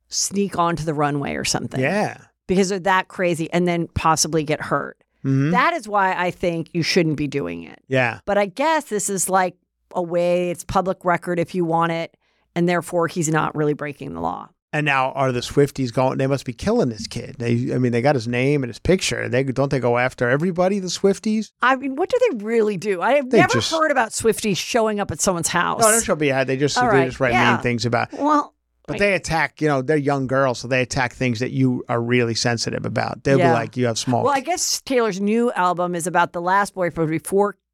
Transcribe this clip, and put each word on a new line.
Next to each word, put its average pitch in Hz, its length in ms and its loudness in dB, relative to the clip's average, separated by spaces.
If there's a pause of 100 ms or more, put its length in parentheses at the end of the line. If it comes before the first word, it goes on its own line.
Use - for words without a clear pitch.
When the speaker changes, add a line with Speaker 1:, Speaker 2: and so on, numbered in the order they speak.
Speaker 1:
sneak - 500 -4
onto 170 260 0
the 160 80 -2
runway 143 440 -2
or 131 80 -6
something. - 360 -4
Speaker 2:
Yeah. 151 380 -2 (280)
Speaker 1:
Because 185 220 2
they're 196 120 -4
that 185 280 2
crazy 170 420 -2
and 175 160 2
then 170 280 0
possibly 160 500 0
get 147 160 -2
hurt. - 380 -4 (260)
Speaker 2:
Mm-hmm. 135 280 2
Speaker 1:
That 277 200 4
is 254 160 -8
why 196 260 2
I 175 160 -2
think 170 440 -4
you 170 80 0
shouldn't 160 340 2
be 147 120 -2
doing 85 340 -6
it. - 260 -20
Speaker 2:
Yeah. 123 380 0
Speaker 1:
But 202 100 0
I 202 80 2
guess 294 420 -2
this 208 220 -4
is, 190 220 -4
like, 185 240 2 (400)
a 185 80 -2
way, 175 480 0
it's 170 140 -8
public 185 400 -2
record 175 340 0
if 170 160 -4
you 185 100 0
want 165 280 0
it, 165 220 -6 (400)
and 175 140 2
therefore 175 380 0
he's 160 240 -2
not 151 240 0
really 151 180 0
breaking 147 400 -10
the 82 80 -10
law. 90 280 -6 (260)
Speaker 2:
And 151 100 0
now 135 280 0
are 131 200 0
the 123 80 -2
Swifties 139 540 0
going, 131 240 2
they 135 80 0
must 135 180 -2
be 131 100 -8
killing 202 360 0
this 110 160 -8
kid. - 320 -12
They, 120 360 -2
I 131 40 0
mean, 123 140 2
they 120 100 2
got 143 120 4
his 117 140 -4
name 131 340 0
and 123 60 -6
his 117 100 -14
picture. 113 520 0
They, 127 140 2
don't 135 260 -2
they 139 100 0
go 120 160 2
after 123 320 0
everybody, 180 500 0
the 185 100 -6
Swifties? 202 640 -2 (100)
Speaker 1:
I 247 140 4
mean, 262 200 -6
what 370 140 -2
do 494 80 2 (120)
they 214 140 -6
really 214 340 2
do? 185 220 -2
I 220 140 2
have 269 160 0
Speaker 2:
They 247 80 6
Speaker 1:
never 381 160 6
Speaker 2:
just - 180 0
Speaker 1:
heard 320 180 2
about 247 200 0
Swifties 208 480 0
showing 220 420 0
up 190 100 -4
at 160 120 -6
someone's 170 260 0
house. 170 320 0
Speaker 2:
No, 220 100 6
they 226 140 2
should 175 140 0
be, 147 120 2
they 131 280 0
just, 139 180 0
Speaker 1:
All 247 140 2
Speaker 2:
they 202 80 4
Speaker 1:
right, 135 80 4
Speaker 2:
just 127 140 -6
write 127 120 2
Speaker 1:
yeah. - 220 4
Speaker 2:
mean - 80 -2
things 120 220 0
about 117 300 0
Speaker 1:
Well, - 400 0 (320)
Speaker 2:
But 147 100 -6
Speaker 1:
I - 20 -4
Speaker 2:
they 202 160 2
attack, 156 460 -2
you 151 80 2
know, 139 140 2
they're 151 160 2
young 139 280 0
girls, 131 340 0
so 120 80 -10
they 127 120 2
attack 127 320 -2
things 123 280 -2
that 123 100 -2
you 131 400 2
are 120 100 0
really 117 340 2
sensitive - 520 -2
about. 117 380 -4
They'll 139 140 4
Speaker 1:
Yeah. - 120 4
Speaker 2:
be - 40 4
like, 113 220 -4
"You 123 100 0
have 113 120 -2
small" 120 260 0
Speaker 1:
Well, 285 100 2
I 277 60 0
guess 320 400 -4
Taylor's 226 400 0
new 226 320 2
album 180 420 0
is 170 120 -4
about 175 260 2
the 175 80 -6
last 190 340 0
boyfriend 165 360 -2
before 190 460 0 (180)